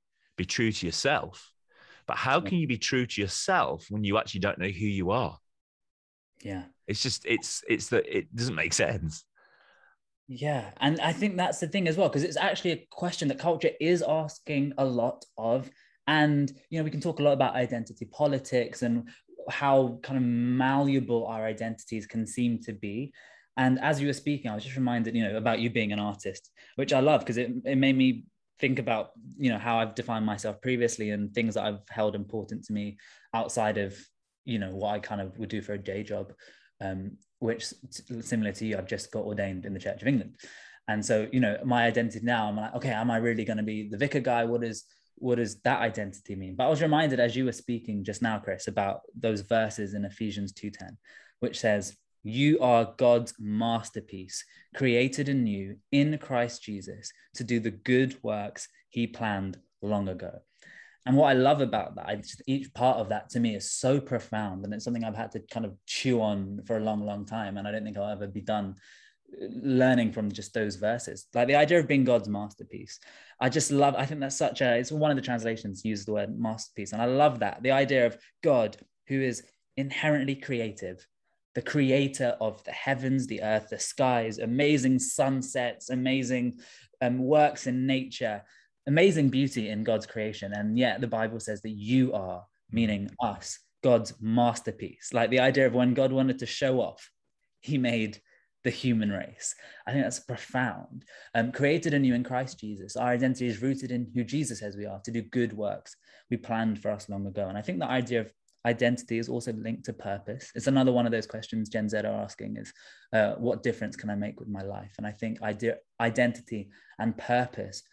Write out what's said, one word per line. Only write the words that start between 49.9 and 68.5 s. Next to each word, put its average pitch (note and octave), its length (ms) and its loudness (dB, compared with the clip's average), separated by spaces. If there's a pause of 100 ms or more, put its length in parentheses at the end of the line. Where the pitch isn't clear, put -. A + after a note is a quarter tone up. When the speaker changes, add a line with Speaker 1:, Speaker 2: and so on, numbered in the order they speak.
Speaker 2:
in G2+ 100 -4
Ephesians G2+ 480 -6
two - 180 -12
ten, F2+ 280 -14 (420)
which - 220 -4
says, G#2 340 2 (280)
"You C#3+ 360 4
are A#2+ 380 6
God's A#2+ 420 6
masterpiece, G#2+ 1040 -4 (320)
created C3 540 2
anew G#2 480 -2 (160)
in D3 240 4
Christ A#2+ 440 -2
Jesus G2+ 520 -12 (220)
to - 100 -6
do A#2 160 0
the A2 100 -2
good B2+ 500 2
works G#2 460 -6 (220)
he A#2 180 -2
planned G2 520 -4 (220)
long G2+ 280 -2
ago." F2 320 -10 (640)
And B2+ 100 4
what D3 140 8
I C3+ 40 6
love C3+ 280 6
about G#2+ 340 -2
that, - 120 -12
I G#2 100 -4
just, - 280 -14
each C3+ 280 -4
part B2 240 2
of G#2+ 120 -2
that G#2+ 200 -4
to B2 100 -2
me A2+ 160 0
is F#2+ 160 -8
so C3+ 300 2
profound. G#2+ 640 -4
And G#2 100 -6
it's G#2+ 100 -8
something A#2+ 200 -4
I've A2 120 -6
had A2 160 -6
to A2 80 -8
kind A2+ 260 -8
of G2+ 80 -8 (120)
chew B2 360 0
on G2+ 460 -2
for A#2 100 0
a A2 60 -2
long, G#2+ 200 0
long G#2 220 -6
time. G#2 320 -6
And G2+ 100 -8
I G#2 40 -6
don't G#2+ 120 -6
think G#2+ 140 -8
I'll G#2 140 -4
ever G2+ 160 -6
be G2 140 -10
done, G2 340 -2 (640)